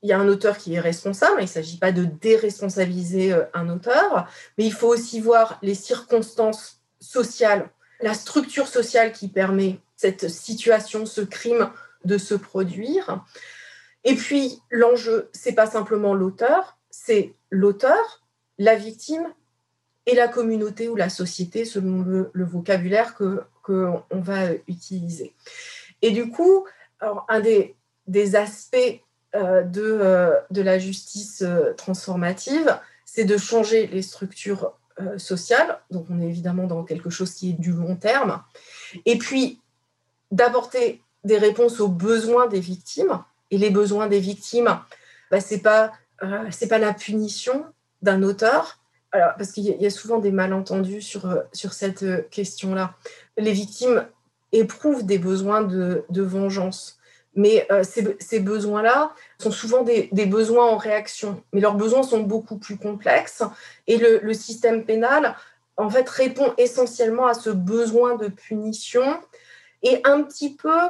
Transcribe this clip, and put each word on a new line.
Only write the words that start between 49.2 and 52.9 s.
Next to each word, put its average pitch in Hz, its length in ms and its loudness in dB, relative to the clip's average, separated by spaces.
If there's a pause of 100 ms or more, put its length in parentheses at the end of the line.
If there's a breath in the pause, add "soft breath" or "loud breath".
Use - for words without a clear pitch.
parce 196 140 -8
qu'il 208 120 -8
y 202 80 0
a, - 40 0
il - 60 -4
y 202 60 2
a 202 40 0
souvent 226 280 -4
des 202 120 0
malentendus 190 680 -2
sur, 190 240 -12
euh, 180 160 -2 (120)
sur 196 200 -10
cette, 196 300 -6
euh, 180 180 -4 (100)
question-là. 190 640 -6 (420 loud breath)